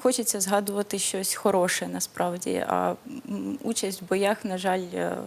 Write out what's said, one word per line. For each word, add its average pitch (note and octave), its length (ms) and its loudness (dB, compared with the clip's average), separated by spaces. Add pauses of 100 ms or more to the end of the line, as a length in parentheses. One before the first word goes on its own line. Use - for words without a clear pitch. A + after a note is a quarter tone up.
хочеться A#3+ 380 2
згадувати G3+ 580 0
щось F#3+ 360 -2
хороше F#3 520 2
насправді, F3 840 -2
а, F3+ 260 2 (340)
м, G3 340 -4
участь G3 400 -2
в - 20 -12
боях, G3 400 2
на F#3 140 -2
жаль, F#3 260 2 (100)
е, F3 220 0 (100)